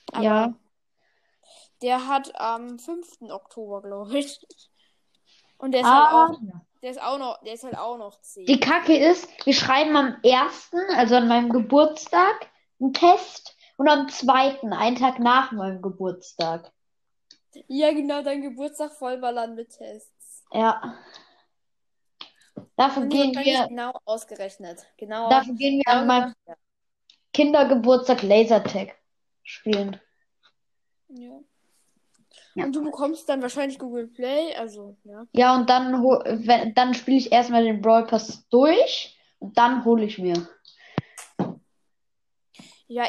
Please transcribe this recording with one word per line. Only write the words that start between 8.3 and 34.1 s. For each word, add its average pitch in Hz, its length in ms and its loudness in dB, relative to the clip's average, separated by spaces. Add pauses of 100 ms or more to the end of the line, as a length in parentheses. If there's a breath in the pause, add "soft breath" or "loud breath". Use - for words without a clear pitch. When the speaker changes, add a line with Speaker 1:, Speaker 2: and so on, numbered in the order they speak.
Speaker 2:
Die 262 140 4
Kacke 320 380 4
ist, 320 300 4 (180)
wir 277 80 4
schreiben 294 420 2
am 262 280 0
ersten, 262 560 2 (160)
also 240 200 4
an 240 120 4
meinem 240 240 2
Geburtstag, 311 960 2 (300)
einen 269 140 -2
Test - 600 2 (220 soft breath)
und 277 120 2
am 285 200 2
zweiten, 262 640 0
einen 226 240 -2
Tag 254 220 -2
nach 247 320 2
meinem 190 300 -8
Geburtstag. 180 880 -8 (960)
Speaker 1:
Ja, 302 240 0
genau, 285 300 -4
dein 285 200 -6
Geburtstag 294 520 -10
vollballern 240 600 -8
mit 233 160 -16
Tests. - 720 -20 (100)
Speaker 2:
Ja. 226 420 -2 (1800 loud breath)
Dafür 269 260 0
Speaker 1:
Und 277 60 -4
Speaker 2:
gehen 277 240 0
Speaker 1:
die 254 60 -8
haben 285 60 -4
Speaker 2:
wir, 262 220 0
Speaker 1:
genau 240 380 -12
ausgerechnet. 196 800 -12 (120)
Genau, 220 320 -6
Speaker 2:
dafür 254 260 2
gehen 277 240 0
wir 277 40 0
Speaker 1:
genau 247 180 2
Speaker 2:
an 240 60 -2
meinem 247 220 2
Speaker 1:
gedacht, 233 80 -18 (100)
ja. 170 80 -20 (800)
Speaker 2:
Kindergeburtstag 254 880 2
Lasertag 202 720 2 (480)
spielen. 104 560 -6 (1120)
Speaker 1:
Ja. 247 300 -20 (1160 soft breath)
Speaker 2:
Ja. 359 100 -4
Speaker 1:
Und 277 100 -4
du 294 80 -4
bekommst 294 460 -6
dann 269 120 -2
wahrscheinlich 269 360 -6
Google 240 300 -10
Play, 277 480 -6